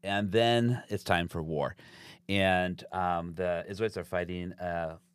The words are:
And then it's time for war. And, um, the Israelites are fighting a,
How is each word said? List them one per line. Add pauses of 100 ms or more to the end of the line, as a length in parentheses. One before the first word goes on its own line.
And
then
it's
time
for
war. (520)
And, (100)
um,
the
Israelites
are
fighting
a, (160)